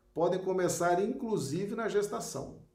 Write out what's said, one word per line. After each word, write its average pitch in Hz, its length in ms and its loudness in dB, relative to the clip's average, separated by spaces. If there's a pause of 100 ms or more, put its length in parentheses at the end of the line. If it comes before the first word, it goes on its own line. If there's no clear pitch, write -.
(140)
podem 175 260 2
começar 180 640 2
inclusive 202 720 -2
na 220 140 -2
gestação - 720 -2 (120)